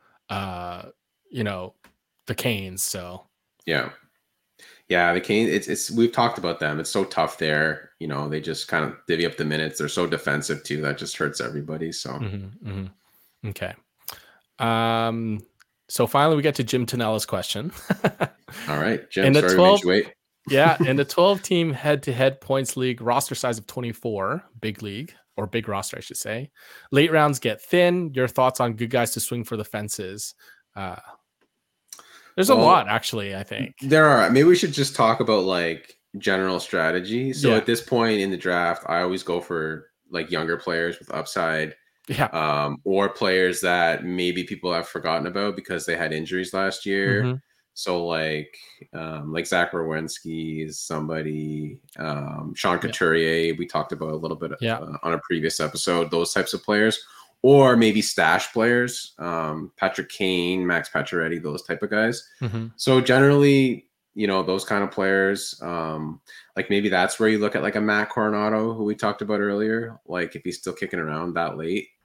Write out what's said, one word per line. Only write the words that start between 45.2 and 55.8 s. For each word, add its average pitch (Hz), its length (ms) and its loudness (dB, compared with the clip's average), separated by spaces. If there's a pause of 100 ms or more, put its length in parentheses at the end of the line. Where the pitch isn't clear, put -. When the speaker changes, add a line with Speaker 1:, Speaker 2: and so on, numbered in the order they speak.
Speaker 2:
about 98 300 -4
because 85 300 -8
they 82 100 -2
had 80 160 -2
injuries 90 400 -6
last 95 320 -2
year. 101 380 0
Speaker 1:
Mm-hmm. 127 140 -2 (360)
Speaker 2:
So, 87 320 -4
like, 78 540 -4 (340)
um, 78 400 -10
like, 82 140 -4
Zach 87 260 0
Werenski 80 920 -6
is 76 160 -10
somebody, 76 1040 -6 (180)
um, 73 560 -8
Sean 90 220 0
Speaker 1:
Yeah. 87 60 -2
Speaker 2:
Couturier, 82 720 2
we 87 120 -4
talked - 260 -4
about 78 200 -6
a 78 40 -4
little 80 200 -6
bit, 80 240 -8
Speaker 1:
Yeah. 113 180 -2
Speaker 2:
uh, 78 240 -10
on 82 120 -2
a 80 60 0
previous 80 380 -2
episode, 82 520 0